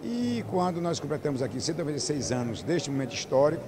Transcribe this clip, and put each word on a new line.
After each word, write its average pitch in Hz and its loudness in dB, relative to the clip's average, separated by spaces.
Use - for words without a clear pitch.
E 240 -2
quando 180 2
nós 170 0
completamos 143 -2
aqui 127 -2
cento 156 -2
e - -6
noventa 151 -2
e 131 -2
seis 127 0
anos 120 0
deste 147 0
momento 135 -2
histórico 147 4